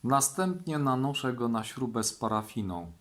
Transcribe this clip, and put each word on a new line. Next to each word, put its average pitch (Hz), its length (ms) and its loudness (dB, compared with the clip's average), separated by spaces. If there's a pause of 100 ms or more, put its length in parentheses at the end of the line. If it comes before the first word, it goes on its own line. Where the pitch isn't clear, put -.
Następnie 156 760 2
nanoszę 135 540 2
go 120 140 0
na 113 160 2
śrubę 117 400 -2
z - 100 0
parafiną. 104 880 -2